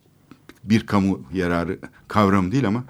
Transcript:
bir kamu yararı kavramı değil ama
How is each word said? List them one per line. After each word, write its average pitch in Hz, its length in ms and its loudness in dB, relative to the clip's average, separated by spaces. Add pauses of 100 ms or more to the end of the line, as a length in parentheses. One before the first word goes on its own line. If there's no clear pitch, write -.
(640)
bir 110 220 0
kamu 98 340 0 (120)
yararı 87 460 -2 (300)
kavramı 98 440 2
değil 131 140 0
ama 117 240 -2